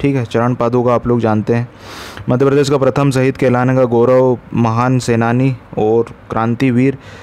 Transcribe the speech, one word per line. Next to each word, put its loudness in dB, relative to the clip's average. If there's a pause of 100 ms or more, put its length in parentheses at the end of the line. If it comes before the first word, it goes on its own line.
ठीक 0
है। -2
चरण -2
पादुका 0
आप -2
लोग 0
जानते 0
हैं। -2 (600)
मध्य 0
प्रदेश 2
का 2
प्रथम 0
शहीद 0
कहलाने 0
का 2
गौरव 2 (160)
महान 0
सेनानी 0 (220)
और 2 (240)
क्रांतिवीर 0 (240)